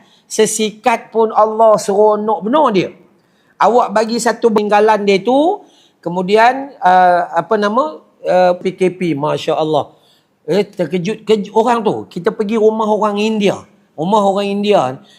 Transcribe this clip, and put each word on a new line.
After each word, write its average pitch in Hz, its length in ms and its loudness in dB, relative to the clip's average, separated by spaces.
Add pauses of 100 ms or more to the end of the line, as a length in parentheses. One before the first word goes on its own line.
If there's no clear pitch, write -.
(320)
Sesikat 220 800 -2
pun 220 240 0
Allah 220 400 4
seronok 208 720 0
benar 285 240 2
dia. 180 180 0 (720)
Awak 202 320 2
bagi 220 240 -2
satu 233 320 0
benggalan 208 560 2
dia 196 160 2
tu, 277 400 0 (400)
kemudian, 220 800 0
uh, 180 560 2
apa 170 240 0
nama, 233 400 -2 (240)
uh, 180 320 2
P 185 240 -8
K 180 160 0
P, 175 160 -4
Masya 147 480 -2
Allah. 156 320 -2 (560)
Eh, 196 160 0
terkejut, 180 640 -6
kej-, 208 240 -8
orang 226 320 -2
tu, 123 240 -6
kita 190 240 -6
pergi 214 240 -6
rumah 220 320 0
orang 208 320 -2
India. 208 480 -2 (320)
Rumah 196 240 0
orang 196 240 0
India, 202 480 0 (240)